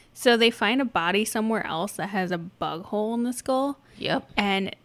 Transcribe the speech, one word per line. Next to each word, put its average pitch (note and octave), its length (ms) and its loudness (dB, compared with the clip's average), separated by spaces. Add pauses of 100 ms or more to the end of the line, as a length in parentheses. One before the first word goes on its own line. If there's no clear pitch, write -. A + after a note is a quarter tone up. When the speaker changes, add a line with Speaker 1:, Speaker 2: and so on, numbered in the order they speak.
(140)
Speaker 1:
So A#3 240 6
they A#3 120 6
find A#3 300 0
a C4+ 60 0
body F#3 400 0
somewhere A3 400 -2
else F3 260 -4
that F3 160 -6
has F#3+ 220 -2
a F3 80 0
bug E3 480 -8
hole G#3+ 260 -2
in A#3 120 -2
the B3 100 -2
skull. C4+ 440 0 (200)
Speaker 2:
Yep. - 380 -2
Speaker 1:
And, G3 380 0 (100)